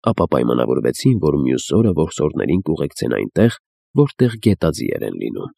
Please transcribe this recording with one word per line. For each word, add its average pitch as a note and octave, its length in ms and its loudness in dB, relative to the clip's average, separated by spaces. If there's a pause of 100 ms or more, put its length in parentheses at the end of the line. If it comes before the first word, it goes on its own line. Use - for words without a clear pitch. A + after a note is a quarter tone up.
Ապա G#2+ 220 2
պայմանավորվեցին, B1 920 0
որ D2 200 2
մյուս B1+ 340 0
օրը G#2 220 2
որսորդներին D#2+ 680 -2
կուղեկցեն C#2+ 540 -4
այնտեղ, E2 400 2 (380)
որտեղ B2+ 440 2
գետաձիեր D#2+ 680 0
են G1+ 140 -6
լինում G1+ 400 -8